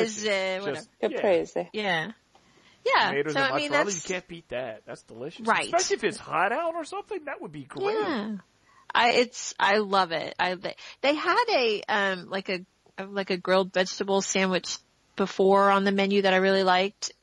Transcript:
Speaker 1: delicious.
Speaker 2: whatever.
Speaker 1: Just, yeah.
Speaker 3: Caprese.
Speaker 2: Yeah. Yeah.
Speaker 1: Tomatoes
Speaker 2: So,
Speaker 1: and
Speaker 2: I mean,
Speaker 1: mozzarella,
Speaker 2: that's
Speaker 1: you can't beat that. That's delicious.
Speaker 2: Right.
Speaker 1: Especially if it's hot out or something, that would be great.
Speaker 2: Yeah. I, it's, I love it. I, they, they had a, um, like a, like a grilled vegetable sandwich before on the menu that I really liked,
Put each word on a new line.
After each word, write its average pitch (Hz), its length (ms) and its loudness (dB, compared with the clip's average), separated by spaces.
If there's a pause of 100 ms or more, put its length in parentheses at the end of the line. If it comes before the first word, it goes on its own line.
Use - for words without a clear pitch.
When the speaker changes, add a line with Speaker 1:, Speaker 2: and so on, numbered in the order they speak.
(280)
Speaker 1:
delicious. 190 340 -2
Speaker 2:
whatever. 202 140 -6
Speaker 1:
Just, - 140 -12 (120)
yeah. 226 80 2
Speaker 3:
Caprese. 175 640 0
Speaker 2:
Yeah. 190 380 -2 (760)
Yeah. 311 240 4
Speaker 1:
Tomatoes 143 240 0
Speaker 2:
So, 269 60 0
Speaker 1:
and 269 140 0
Speaker 2:
I - 40 0
mean, 294 140 -2
Speaker 1:
mozzarella, 294 140 2
Speaker 2:
that's 190 220 -6
Speaker 1:
you 185 60 -4
can't 180 140 -8
beat 170 220 -16
that. 120 360 -8
That's 117 160 -14
delicious. 143 460 -10
Speaker 2:
Right. 180 180 2
Speaker 1:
Especially 359 300 0
if 226 80 -2
it's 185 160 -2
hot 165 320 0
out 330 240 -2
or 330 100 -6
something, 381 400 -10
that 320 160 -10
would 208 100 -14
be 143 120 -12
great. 415 360 -4
Speaker 2:
Yeah. 226 360 -4 (580)
I, 240 200 4
it's, - 460 0
I 202 180 4
love 196 340 2
it. 160 280 -4
I, 180 160 0
they, 185 200 -8 (260)
they 277 140 4
had 349 340 2
a, 240 400 2
um, 196 400 0
like 190 200 -4
a, 185 140 -4 (400)
like 202 280 -6
a 185 60 0
grilled 185 360 2
vegetable 196 480 0
sandwich 185 560 -2 (400)
before 196 520 4
on 196 140 4
the 196 80 2
menu 196 320 2
that 190 100 4
I 185 40 4
really 190 260 4
liked, 185 480 2 (100)